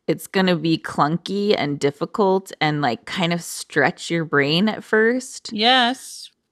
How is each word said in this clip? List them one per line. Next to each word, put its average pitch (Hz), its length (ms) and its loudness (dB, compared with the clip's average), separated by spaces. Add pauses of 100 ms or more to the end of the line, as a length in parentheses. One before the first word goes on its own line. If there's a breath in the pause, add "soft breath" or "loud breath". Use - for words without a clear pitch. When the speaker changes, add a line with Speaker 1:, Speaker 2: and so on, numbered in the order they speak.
Speaker 1:
it's 151 200 -2
gonna 190 280 2
be 160 220 2
clunky 185 800 0
and 143 200 -2
difficult 190 840 0
and, 151 200 2
like, 120 220 -2
kind 175 300 -2
of 170 100 -2
stretch - 640 -2
your 170 140 -2
brain 151 460 2
at 214 120 -6
first. 233 720 -2
Speaker 2:
Yes. 240 800 0 (200)